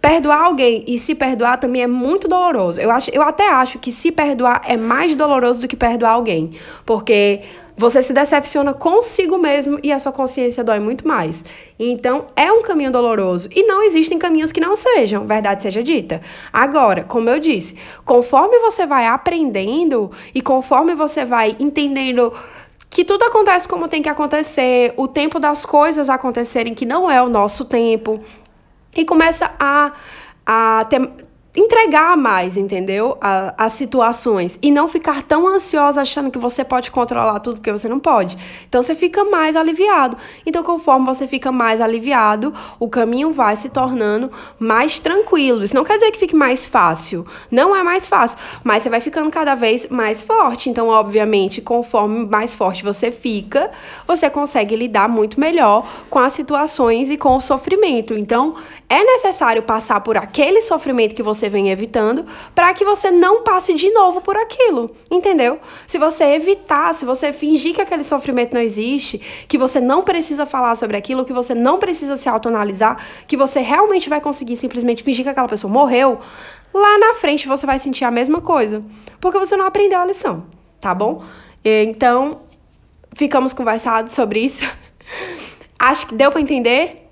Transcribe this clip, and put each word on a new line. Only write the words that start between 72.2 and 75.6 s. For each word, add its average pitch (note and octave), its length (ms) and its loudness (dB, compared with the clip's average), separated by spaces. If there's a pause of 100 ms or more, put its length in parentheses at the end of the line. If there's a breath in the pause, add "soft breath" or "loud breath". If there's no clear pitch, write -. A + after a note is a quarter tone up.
autoanalisar, A3 720 -2 (240 loud breath)
que - 80 -2
você C4+ 260 0
realmente E4+ 480 2
vai D4 120 -2
conseguir B3+ 360 -6
simplesmente A#3+ 440 -4
fingir B3+ 220 -2
que C4+ 60 -4
aquela C4+ 180 -2
pessoa G#3 260 -6